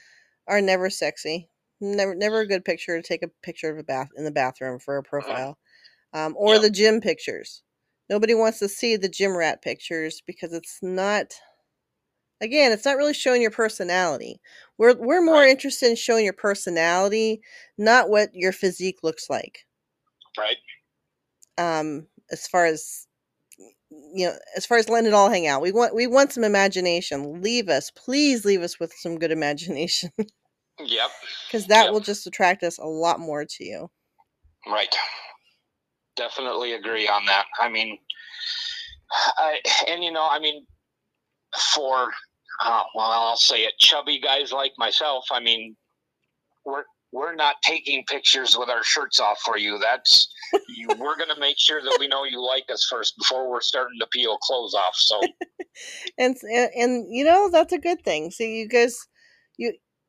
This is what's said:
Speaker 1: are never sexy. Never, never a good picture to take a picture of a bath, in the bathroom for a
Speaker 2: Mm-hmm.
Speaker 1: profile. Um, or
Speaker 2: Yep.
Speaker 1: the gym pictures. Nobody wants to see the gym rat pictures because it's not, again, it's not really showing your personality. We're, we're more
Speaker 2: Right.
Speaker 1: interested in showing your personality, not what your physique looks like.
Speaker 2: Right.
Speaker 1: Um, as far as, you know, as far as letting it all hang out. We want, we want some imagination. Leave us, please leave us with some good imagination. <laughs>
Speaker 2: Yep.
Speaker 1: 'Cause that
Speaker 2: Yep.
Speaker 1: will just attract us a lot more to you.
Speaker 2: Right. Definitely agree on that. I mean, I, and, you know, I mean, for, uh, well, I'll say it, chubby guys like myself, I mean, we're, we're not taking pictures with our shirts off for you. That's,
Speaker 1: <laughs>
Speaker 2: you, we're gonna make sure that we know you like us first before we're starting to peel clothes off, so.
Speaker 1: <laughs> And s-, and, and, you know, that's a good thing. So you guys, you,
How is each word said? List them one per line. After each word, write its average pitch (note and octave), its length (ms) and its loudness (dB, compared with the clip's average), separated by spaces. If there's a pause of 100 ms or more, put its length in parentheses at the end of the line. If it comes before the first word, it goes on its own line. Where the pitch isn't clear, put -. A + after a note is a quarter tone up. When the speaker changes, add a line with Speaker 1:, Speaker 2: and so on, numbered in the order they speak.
(480)
Speaker 1:
are G3+ 140 2
never F#3 280 2
sexy. E3 580 -6 (340)
Never, G3+ 340 -2
never G#3+ 260 0
a G#3+ 60 -2
good F#3+ 180 -2
picture E3+ 360 -4
to - 60 -14
take E3+ 160 -4
a E3 60 -6 (140)
picture E3 280 -8
of D3+ 60 -8
a D3+ 60 -12
bath, C3+ 340 -6
in D3+ 80 -8
the D3+ 60 -6
bathroom C3 480 -4
for C#3 180 -6
a C#3 40 -6
Speaker 2:
Mm-hmm. - 80 -14
Speaker 1:
profile. C#3 480 -6 (560)
Um, D#3 240 -4
or G#3 180 4
Speaker 2:
Yep. G#3+ 80 6
Speaker 1:
the G#3+ 80 4
gym G#3+ 300 4
pictures. D#3+ 600 -6 (480)
Nobody G#3+ 240 2
wants A3 260 2
to G3+ 100 -2
see A3+ 280 -2
the F#3+ 120 -2
gym F#3+ 280 -2
rat D#3+ 240 -2
pictures D#3+ 640 -8
because F3 280 -12
it's - 280 -12
not, F#3+ 580 -4 (1040)
again, B3 300 4
it's G#3+ 140 0
not C4+ 120 2
really D4 160 2
showing B3+ 280 2
your A3 100 0
personality. F3 880 -2 (380)
We're, A#3 180 8
we're B3+ 280 2
more D#4+ 180 6
Speaker 2:
Right. C4+ 80 10
Speaker 1:
interested C4+ 400 2
in A#3 60 2
showing A3+ 300 0
your F#3+ 80 0
personality, G3+ 1080 0 (360)
not A3 320 6
what G#3 240 4
your F3+ 180 0
physique F#3 520 -2
looks D#3+ 260 -4
like. - 360 -8 (720)
Speaker 2:
Right. G#2+ 200 -2 (1000)
Speaker 1:
Um, D#3 500 -4 (240)
as - 160 -12
far F3 180 4
as, - 420 -4 (840)
you E3+ 380 -4
know, - 100 -4 (180)
as F#3 100 -8
far A#3+ 120 4
as A3 120 4
letting A3+ 200 4
it G#3 40 2
all G3+ 160 8
hang F3+ 180 0
out. C#3 140 2
We F3+ 100 0
want, A#3 240 2
we A#3+ 120 0
want C4+ 240 6
some A#3+ 120 -2
imagination. F3+ 1000 0
Leave A3 280 -2
us, C3+ 220 0
please C4 540 0
leave G3 160 4
us E3+ 180 -6
with E3 140 -8
some E3 260 -8
good D#3+ 120 0
imagination. D#3+ 840 -4
<laughs> G#3+ 220 -4 (400)
Speaker 2:
Yep. - 320 -4 (400)
Speaker 1:
'Cause G3+ 160 -4
that G#3+ 180 8
Speaker 2:
Yep. - 80 0
Speaker 1:
will G#3+ 60 2
just G#3 280 -6
attract F#3 360 2
us E3+ 140 -4
a - 80 -12
lot D#3+ 340 0
more D#3 260 -6
to - 180 -14
you. G#2 280 -14 (720)
Speaker 2:
Right. G#2 280 -2 (1200)
Definitely A#2+ 580 -6
agree A2 340 -4
on G2+ 180 2
that. G2 200 2 (140)
I A#2 100 0
mean, A2 280 -6 (1400)
I, D#3 220 0 (280)
and, F3 160 -4
you E3+ 80 -4
know, D#3+ 160 -2
I D3 120 0
mean, D3+ 260 -6 (1080)
for, C3 400 0 (480)
uh, A2+ 220 0 (100)
well, A2 180 -2
I'll A#2 260 0
say A#2 260 2
it, A2 160 -2
chubby D3 400 4
guys C3+ 320 -2
like C3+ 260 -4
myself, B2+ 540 -2
I B2 80 -2
mean, A2+ 360 -2 (880)
we're, C#3 180 -8 (280)
we're D#3 240 -8
not D3 280 2
taking D3 420 -2
pictures C3+ 520 2
with B2 120 -2
our A#2 140 -2
shirts - 360 0
off G#2 240 2
for A2+ 140 -2
you. G#2 220 -2
That's, - 480 4 (240)
Speaker 1:
<laughs> - 180 0
Speaker 2:
you, A#3 180 -16 (100)
we're D#3 200 -4
gonna D#3 220 -4
make C#3+ 180 0
sure D3+ 240 2
that C3+ 180 2
we C#3 80 -2
know C#3 180 -2
you B2 200 -6
like C3 260 -2
us A2 180 -2
first A2+ 280 -4
before C3 320 -2
we're A#2+ 120 -4
starting B2 380 -4
to A2+ 120 -4
peel A2+ 260 -2
clothes A#2+ 360 -4
off, F#2+ 220 0
so. G#2+ 300 2
Speaker 1:
<laughs> - 60 -2 (840)
And B3+ 180 2
s-, - 80 -18
and, A#3 320 0
and, A#3+ 400 -2
you C4+ 80 0
know, F#4 260 6
that's E4+ 220 4
a F4+ 60 0
good E4+ 260 -2
thing. D#3+ 280 -2
So A#3 120 -6
you A3 240 -6
guys, A#3+ 400 2 (480)
you, A#3+ 160 -4 (380)